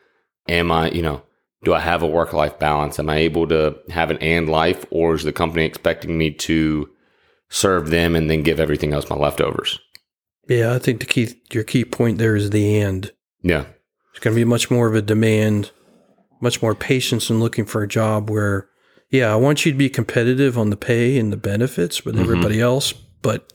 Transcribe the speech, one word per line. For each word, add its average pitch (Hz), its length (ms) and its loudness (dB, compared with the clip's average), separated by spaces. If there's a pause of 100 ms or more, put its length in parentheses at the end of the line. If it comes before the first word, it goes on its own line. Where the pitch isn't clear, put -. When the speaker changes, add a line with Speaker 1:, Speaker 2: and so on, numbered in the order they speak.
(480)
Speaker 1:
Am 85 240 0
I, 82 200 0
you 87 100 -2
know, 73 220 -4 (400)
do 85 100 2
I 80 60 2
have 82 240 0
a 82 40 2
work-life 78 520 -2
balance? 76 400 0
Am 76 100 -4
I 76 80 0
able 82 300 2
to 78 280 0 (140)
have 82 220 0
an 78 80 -2
and 82 280 0
life, 80 440 0
or 82 240 2
is 78 80 -4
the 76 100 -4
company 82 320 -2
expecting 82 520 -6
me 80 140 0
to 78 560 -2 (640)
serve 90 400 0
them 85 260 2
and 80 140 0
then 80 140 0
give 76 160 0
everything 76 340 0
else 73 160 -4
my 73 80 -6
leftovers? - 600 -2 (680)
Speaker 2:
Yeah, 120 260 0
I 127 60 0
think 120 220 -2
the - 40 -10
key, - 360 -2 (100)
your 113 140 -4
key 123 180 0
point 113 360 -2
there 110 180 2
is 101 140 0
the 104 280 2
and. 98 320 -2 (300)
Speaker 1:
Yeah. 80 240 0 (460)
Speaker 2:
It's - 100 -20
gonna 110 160 0
be 117 80 4
much 117 260 0
more 120 160 4
of 110 80 2
a 110 60 2
demand, 107 680 2 (680)
much 123 220 -2
more 113 140 2
patience - 540 0
in 113 120 2
looking 113 240 -2
for 104 180 -4
a 104 40 -2
job 110 420 0
where, 101 400 -2 (400)
yeah, 127 220 2
I 107 40 2
want 139 300 2
you 165 60 4
to 135 60 -2
be 139 120 2
competitive 123 680 0
on 107 120 2
the 101 80 0
pay 120 400 0
and 107 160 0
the - 40 -4
benefits 120 680 -2
with 110 100 -4
Speaker 1:
Mm-hmm. 98 80 2
Speaker 2:
everybody 87 380 2
else, 127 320 0
but, - 600 -6